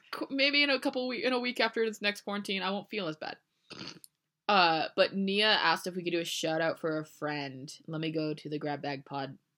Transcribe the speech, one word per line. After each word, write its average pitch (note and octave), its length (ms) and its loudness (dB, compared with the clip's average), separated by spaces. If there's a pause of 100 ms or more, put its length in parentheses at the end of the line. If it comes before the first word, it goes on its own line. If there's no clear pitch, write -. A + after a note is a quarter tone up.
(120)
what? - 180 -6
Qu-, C#4 60 -6
maybe C#4+ 280 4
in C#4+ 60 4
a C4 100 2
couple C4 300 -2
we-, A#3+ 160 -2
in B3+ 80 2
a B3 60 2
week B3 200 -2
after A3+ 260 2
this A3 160 -4
next G#3 200 -2
quarantine, G3+ 420 -4
I F#3 80 0
won't G3 180 -4
feel G3+ 180 -4
as D#3 100 -4
bad. - 200 -10 (1120)
Uh, E3+ 380 6 (100)
but F#3+ 180 4
Nia G3 320 2
asked E3+ 400 4
if F3+ 80 -6
we F3+ 80 -6
could E3+ 80 -2
do E3+ 80 2
a E3 60 -2
shout D#3+ 340 -2
out E3 180 0
for D#3 220 -2
a D3+ 60 -6
friend. C#3+ 680 -8 (160)
Let D#3 140 -4
me D#3+ 100 -2
go D#3 220 -2
to D3+ 160 -10
the D3 100 -2
Grab C#3+ 220 -4
Bag C#3+ 240 -6
Pod. C#3 320 -8 (200)